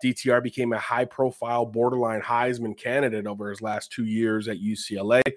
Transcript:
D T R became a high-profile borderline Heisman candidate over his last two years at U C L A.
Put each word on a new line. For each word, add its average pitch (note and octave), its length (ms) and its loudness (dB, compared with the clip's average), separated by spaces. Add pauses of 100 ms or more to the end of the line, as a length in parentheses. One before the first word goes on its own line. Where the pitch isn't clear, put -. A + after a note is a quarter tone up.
D B2+ 120 2
T - 160 -2
R A#2+ 100 8
became B2 320 -2
a A2+ 60 0
high-profile A#2+ 880 0
borderline A#2 560 0
Heisman A#2 560 0
candidate A#2+ 500 0
over G#2 220 -6
his G2+ 120 -10
last G#2+ 300 -6
two A#2+ 140 -2
years A2 420 0
at G#2 120 -6
U G#2 160 -2
C - 200 -8
L G2+ 180 2
A. B2 80 8 (160)